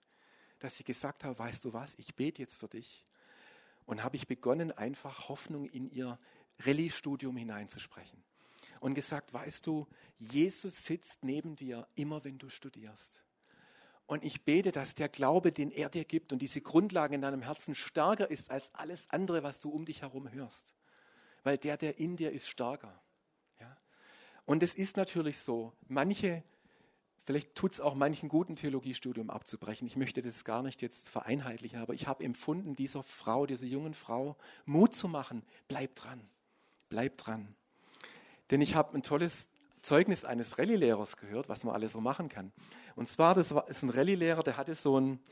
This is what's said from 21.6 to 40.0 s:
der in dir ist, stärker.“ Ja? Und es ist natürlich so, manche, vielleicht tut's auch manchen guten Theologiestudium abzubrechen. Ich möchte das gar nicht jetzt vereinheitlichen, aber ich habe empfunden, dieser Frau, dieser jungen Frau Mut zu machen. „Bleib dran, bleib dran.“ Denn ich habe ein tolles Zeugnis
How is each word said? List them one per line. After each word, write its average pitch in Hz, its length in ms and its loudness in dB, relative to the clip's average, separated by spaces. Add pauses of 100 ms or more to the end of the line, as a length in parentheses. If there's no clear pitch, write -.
der 151 220 -2
in 175 160 -2
dir 160 160 -2
ist, 135 160 -8
stärker.“ 117 520 -6 (600)
Ja? 123 180 -20 (680)
Und 151 160 4
es 175 120 4
ist 190 240 -4
natürlich 165 420 0
so, 117 340 -4 (140)
manche, 170 560 0 (760)
vielleicht - 380 -4
tut's - 260 0
auch 139 140 2
manchen 147 340 0
guten 165 260 2
Theologiestudium 127 760 -4
abzubrechen. 107 560 -8
Ich - 80 -8
möchte 131 260 -2
das 120 240 -6
gar 113 160 -2
nicht 135 220 -6
jetzt - 260 -8
vereinheitlichen, 120 680 -4
aber 113 160 -4
ich - 120 -6
habe 135 160 -4
empfunden, 151 520 -2
dieser 135 260 -4
Frau, 131 460 0
dieser 127 180 -4
jungen 147 300 -4
Frau 131 420 -4 (280)
Mut 160 280 8
zu - 140 0
machen. 135 340 -6 (260)
„Bleib 139 280 -6
dran, 123 260 -16 (680)
bleib 107 280 0
dran.“ 107 380 -8 (960)
Denn 139 100 8
ich 147 140 4
habe 156 200 4
ein 139 60 -2
tolles 160 460 0 (340)
Zeugnis 170 420 6